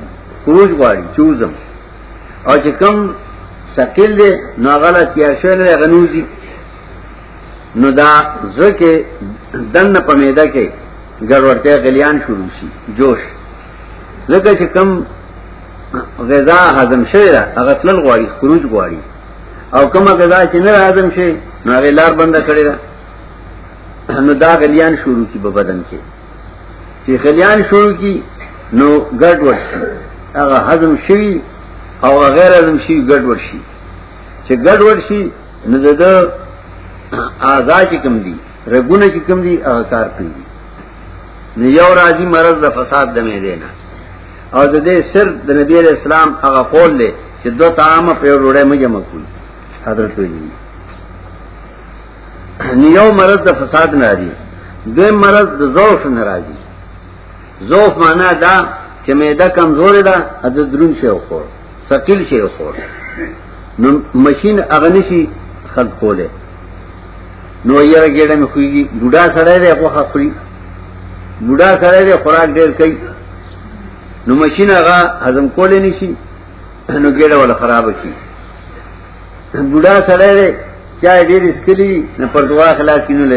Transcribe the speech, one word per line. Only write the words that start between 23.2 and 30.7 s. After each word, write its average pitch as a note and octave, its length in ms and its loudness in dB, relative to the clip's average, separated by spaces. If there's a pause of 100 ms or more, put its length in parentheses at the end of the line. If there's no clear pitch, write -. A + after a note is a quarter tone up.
نو C#3 240 0
دا E3 180 2 (100)
غلیان D#3 420 2
شروع A#2 300 -2
کی G#2+ 60 -10
په G2+ 100 -6
بدن F#2+ 400 -4
کې. E2+ 100 -14 (1080)
چې C3 60 -4 (120)
غلیان F#3 460 2
شروع G3+ 240 2
کی، F#3 300 -6 (500)
نو C3+ 140 2 (320)
ګډ E3 180 4 (100)
وډ A#2+ 120 0 (100)
شي. - 120 -10 (540)
هغه C#3 220 0 (120)
هضم D#3+ 280 2 (100)